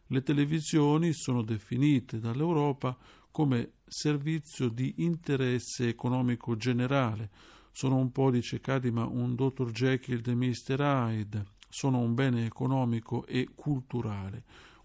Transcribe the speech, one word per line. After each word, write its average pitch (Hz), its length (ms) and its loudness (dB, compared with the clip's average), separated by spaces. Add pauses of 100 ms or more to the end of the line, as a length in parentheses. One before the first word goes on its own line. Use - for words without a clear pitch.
Le 131 160 0
televisioni 151 880 2
sono 123 300 0
definite 120 760 0
dall'Europa 139 800 0 (340)
come 131 420 0 (140)
servizio 147 840 -2
di 127 280 -2
interesse 135 920 0
economico 123 680 0
generale. 120 720 0 (440)
Sono 135 240 0
un 131 140 2
po', 135 200 2
dice 120 300 0
Cadima, 123 440 0
un 123 300 -2
dottor 127 360 -2
Jekyll 127 540 0
e 123 100 0
mister 127 460 0
Hyde. 113 640 0 (240)
Sono 131 300 0
un 117 160 2
bene 120 320 2
economico 120 800 -2
e 127 280 -2
culturale. 113 880 -4 (400)